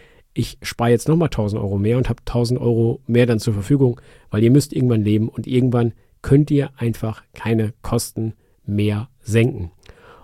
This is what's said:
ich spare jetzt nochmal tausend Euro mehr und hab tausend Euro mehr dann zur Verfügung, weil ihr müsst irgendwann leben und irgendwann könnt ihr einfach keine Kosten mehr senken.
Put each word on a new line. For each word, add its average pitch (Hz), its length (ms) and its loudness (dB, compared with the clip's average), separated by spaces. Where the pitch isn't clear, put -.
ich - 280 -6
spare 120 300 -2
jetzt 117 160 2
nochmal 160 220 2
tausend 107 300 -4
Euro 98 200 -4
mehr 110 180 0
und 131 100 0
hab - 180 -4
tausend 120 360 -2
Euro 117 460 0
mehr 120 180 4
dann 113 140 2
zur 113 160 -2
Verfügung, 123 440 0
weil 107 140 0
ihr 117 80 6
müsst 139 220 4
irgendwann 120 300 0
leben 107 240 2
und - 200 -10
irgendwann 123 460 0
könnt 147 300 2
ihr 143 260 0
einfach 113 460 -6
keine 113 480 -2
Kosten 110 520 -6
mehr 104 460 -2
senken. 101 500 -2